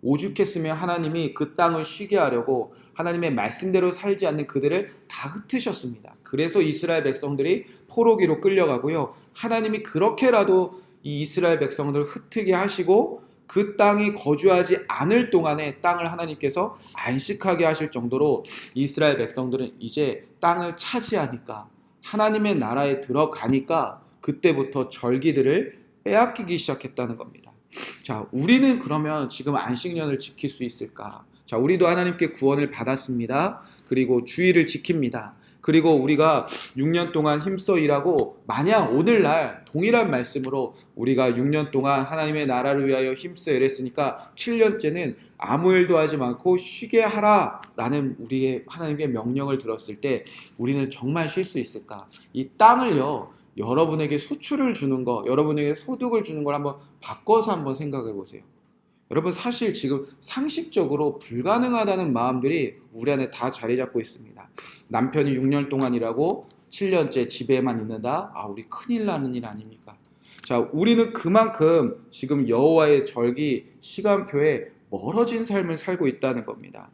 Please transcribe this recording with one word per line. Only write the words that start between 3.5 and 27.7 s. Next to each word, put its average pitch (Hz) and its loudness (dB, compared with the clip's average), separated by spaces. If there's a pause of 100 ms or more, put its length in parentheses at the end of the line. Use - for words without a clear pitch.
살지 196 -2
않는 151 -2
그들을 151 0 (200)
다 - -10
흩으셨습니다. 151 -8
그래서 165 0
이스라엘 160 0
백성들이 143 -2 (240)
포로기로 190 4
끌려가고요, 151 2 (180)
하나님이 220 -2
그렇게라도 196 2 (220)
이 147 -6
이스라엘 165 2
백성들을 143 -2
흩트게 185 -2
하시고 190 2 (240)
그 208 0
땅이 208 4
거주하지 175 2
않을 220 2
동안에 151 0
땅을 170 0
하나님께서 170 -4 (160)
안식하게 170 -2
하실 156 0
정도로 127 0 (320)
이스라엘 143 0
백성들은 127 -4
이제 120 -4 (120)
땅을 175 0
차지하니까, 123 -6 (360)
하나님의 214 2
나라에 135 0
들어가니까 135 0 (180)
그때부터 139 0
절기들을 135 0 (240)
빼앗기기 202 0
시작했다는 127 -6
겁니다. - -20 (520)